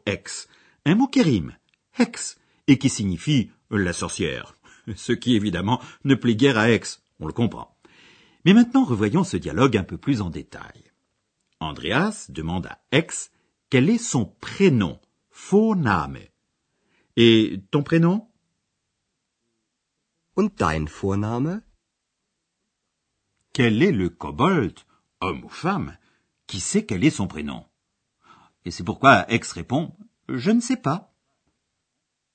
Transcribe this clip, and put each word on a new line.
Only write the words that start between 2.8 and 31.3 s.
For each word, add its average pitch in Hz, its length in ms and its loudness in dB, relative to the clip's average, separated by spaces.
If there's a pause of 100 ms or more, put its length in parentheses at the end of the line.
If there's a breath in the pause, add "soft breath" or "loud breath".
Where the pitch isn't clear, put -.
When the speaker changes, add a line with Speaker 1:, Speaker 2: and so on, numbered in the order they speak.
Speaker 1:
signifie 101 640 -2 (180)
la 98 220 -2
sorcière. 78 640 -8 (180 soft breath)
<laughs> - 220 -14
Ce - 160 -8
qui, 120 240 0
évidemment, 101 460 -2 (240 loud breath)
ne 135 100 4
plaît 117 200 0
guère 127 220 4
à 113 140 4
X, - 320 -2 (160)
on 80 80 -8
le 76 60 -8
comprend. 90 440 -4 (680 soft breath)
Mais 180 80 8
maintenant, 240 320 6
revoyons 117 400 0
ce - 100 -8
dialogue 90 400 0
un 95 80 0
peu 90 140 -8
plus 131 240 -2
en 90 80 -4
détail. - 640 -16 (680)
Andreas 85 680 -4
demande 80 380 -6
à - 120 -16 (140)
X - 380 -2 (380)
quel 135 200 4
est 233 80 2
son 131 280 -2
prénom, 117 760 0 (480)
Vorname. 123 720 0 (960)
Et 113 420 6 (120)
ton 143 120 0
prénom ? 170 460 0 (2000)
Speaker 2:
Und 202 180 0
dein 78 300 -2
Vorname ? 113 800 -4 (1900)
Speaker 1:
Quel 117 300 2
est 190 100 4
le 90 180 -2
kobold, 110 680 -2 (400)
homme 90 240 -6
ou - 60 -20
femme, 156 480 -6 (480)
qui - 140 -10
sait 214 260 -2
quel 92 180 -4
est 160 60 6
son 101 180 -2
prénom ? 73 400 -12 (960 soft breath)
Et 90 80 -8
c'est - 120 -10
pourquoi 110 460 4
X - 220 -2
répond, « 120 460 -6 (320)
Je 131 220 -2
ne 233 100 2
sais 262 160 -4
pas. » 156 340 -6 (1200)